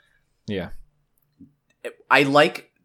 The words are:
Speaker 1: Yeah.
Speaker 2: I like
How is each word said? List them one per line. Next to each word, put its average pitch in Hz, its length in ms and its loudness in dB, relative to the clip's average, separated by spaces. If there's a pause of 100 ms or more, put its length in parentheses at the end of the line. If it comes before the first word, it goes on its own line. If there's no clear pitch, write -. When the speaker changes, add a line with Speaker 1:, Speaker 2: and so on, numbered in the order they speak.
(480)
Speaker 1:
Yeah. 95 220 -8 (1400)
Speaker 2:
I 135 140 4
like 147 480 0 (140)